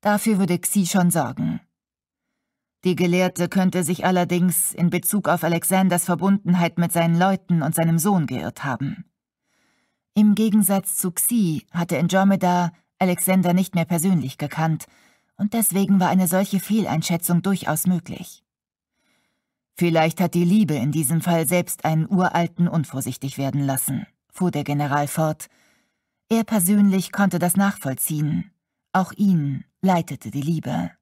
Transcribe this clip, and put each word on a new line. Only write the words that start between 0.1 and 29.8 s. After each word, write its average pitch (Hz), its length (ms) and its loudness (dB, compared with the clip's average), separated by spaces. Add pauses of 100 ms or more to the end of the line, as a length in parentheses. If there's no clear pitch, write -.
würde 180 200 2
Xi 190 280 0
schon 175 260 2
sorgen. 147 480 -2 (1200)
Die 185 140 0
Gelehrte 180 520 0
könnte 185 360 0
sich 170 200 -4
allerdings 180 680 0
in 175 180 0
Bezug - 380 -2
auf 165 160 0
Alexanders 175 600 0
Verbundenheit 175 720 0
mit 170 140 0
seinen 170 260 0
Leuten 180 460 0
und 160 120 -2
seinem 165 260 2
Sohn 180 260 0
geirrt 117 380 -8
haben. 139 400 -6 (1120)
Im 208 180 6
Gegensatz 202 640 2
zu 185 140 -4
Xi 175 640 -2
hatte 170 260 -2
Andromeda 180 760 2 (260)
Alexander 180 540 0
nicht 185 220 0
mehr 165 100 0
persönlich 170 540 -2
gekannt, 160 480 -4 (500)
und 208 180 -4
deswegen 196 440 2
war 180 100 4
eine 185 200 2
solche 190 320 0
Fehleinschätzung 170 840 0
durchaus 180 440 -2
möglich. - 580 -6 (1300)
"Vielleicht 165 440 2
hat 180 140 0
die 175 100 4
Liebe 175 300 2
in 143 180 -2
diesem 160 280 0
Fall 165 280 0
selbst 175 360 -2
einen 160 240 0
Uralten 175 600 0
unvorsichtig 135 680 -6
werden 139 220 -2
lassen", 135 460 -4 (220)
fuhr 180 240 -2
der 147 100 -4
General 143 460 -2
fort. 156 400 -4 (800)
Er 226 160 0
persönlich 196 680 2
konnte 180 300 0
das 180 160 0
nachvollziehen. 156 960 -2 (400)
Auch 185 220 -2
ihn 156 500 0 (180)